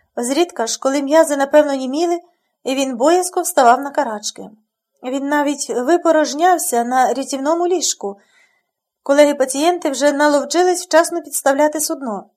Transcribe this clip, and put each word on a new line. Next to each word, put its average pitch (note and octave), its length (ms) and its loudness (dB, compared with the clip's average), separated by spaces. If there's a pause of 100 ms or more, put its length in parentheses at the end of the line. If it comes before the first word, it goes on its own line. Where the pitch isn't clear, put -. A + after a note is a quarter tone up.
(160)
Зрідка C4+ 520 -2
ж, - 120 -8
коли C4+ 220 -2
м'язи, D4 360 2
напевно, C#4+ 360 2
німіли, D4 460 -2 (440)
і C4 120 -4
він C4 220 -2
боязко F4 440 2
вставав B3+ 400 4
на C#4 100 -8
карачки. G#3+ 580 -6 (540)
Він C4+ 240 -6
навіть C#4+ 420 -2
випорожнявся D#4 1120 0
на B3 300 0
рятівному C#4 540 -2
ліжку. C#4 520 -4 (840)
Колеги-пацієнти D4 840 2
вже C4+ 220 0
наловчились D4+ 760 0
вчасно E4+ 360 0
підставляти D4+ 580 0
судно. C4 460 -8 (120)